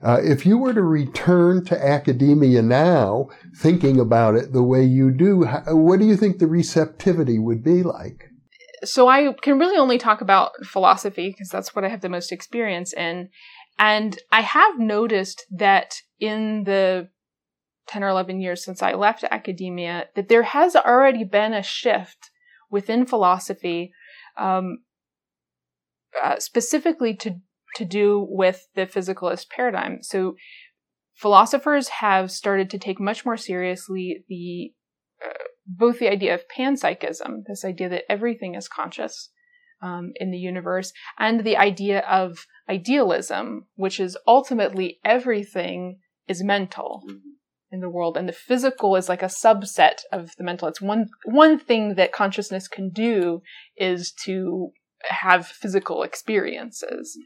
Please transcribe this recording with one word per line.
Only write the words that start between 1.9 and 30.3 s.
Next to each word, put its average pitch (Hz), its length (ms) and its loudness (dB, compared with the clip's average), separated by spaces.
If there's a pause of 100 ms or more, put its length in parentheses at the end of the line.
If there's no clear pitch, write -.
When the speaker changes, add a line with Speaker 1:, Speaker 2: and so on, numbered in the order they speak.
Speaker 1:
now, 131 680 4 (280)
thinking 143 440 4
about 113 340 4
it 131 180 0
the 127 100 4
way 127 220 4
you 131 260 6
do, 175 360 4
h-, 120 220 -4
what 160 320 6
do 214 60 6
you 214 100 6
think 190 220 2
the 175 80 4
receptivity 160 920 2
would 113 240 -2
be 170 200 4
like? - 420 -8 (600)
Speaker 2:
So 247 240 4
I 277 340 4
can 277 160 4
really 359 180 2
only 254 220 4
talk 220 220 0
about 190 320 2 (120)
philosophy 190 680 0
'cause 190 180 -18
that's 190 240 -10
what 202 100 -4
I 190 40 -2
have 214 120 -8
the 190 80 -8
most 175 240 -8
experience 185 600 -8
in. 175 360 -8 (500)
And 214 400 0 (140)
I 220 80 4
have 320 380 2
noticed 214 720 -2
that 196 460 0 (220)
in 214 460 -4
the 185 440 0 (800)
ten 208 180 -10
or 196 40 -2
eleven 185 320 -4
years 180 240 -8
since 185 180 -10
I - 120 0
left 208 300 -2
academia, 175 920 -6
that 196 140 -6
there 233 140 6
has 320 340 2
already 247 480 4
been 208 300 0
a 202 80 -4
shift - 680 -6 (400)
within 220 360 -2
philosophy, 185 840 -2 (440)
um, 185 480 -6 (1400)
uh, - 160 -4
specifically 269 760 -2
to, 190 220 -10 (400)
to 226 100 -8
do 202 420 0
with 185 460 0
the 190 120 -2
physicalist 180 640 -6
paradigm. 220 540 -6
So 190 320 -6 (800)